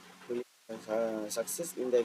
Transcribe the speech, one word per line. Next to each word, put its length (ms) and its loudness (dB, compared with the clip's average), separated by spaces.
ব্রিলিয়ান্ট, 640 -6
uh, 360 2
success 300 -2
in 120 0
the 120 10